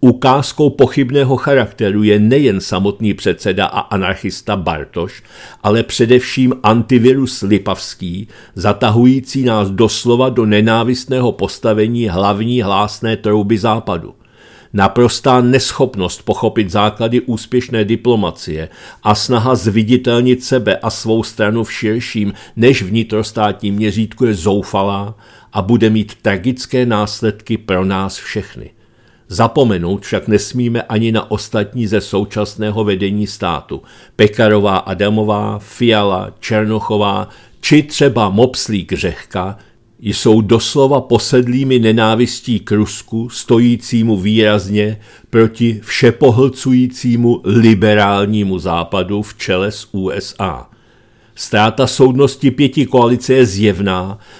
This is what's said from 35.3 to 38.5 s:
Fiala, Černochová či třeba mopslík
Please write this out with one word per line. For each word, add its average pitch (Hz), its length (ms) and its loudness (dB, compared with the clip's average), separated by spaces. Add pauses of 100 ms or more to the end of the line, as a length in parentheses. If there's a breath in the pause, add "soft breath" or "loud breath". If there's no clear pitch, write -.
Fiala, 101 840 0
Černochová 104 880 -2 (320 loud breath)
či 151 220 4
třeba 120 480 0
mopslík 107 640 0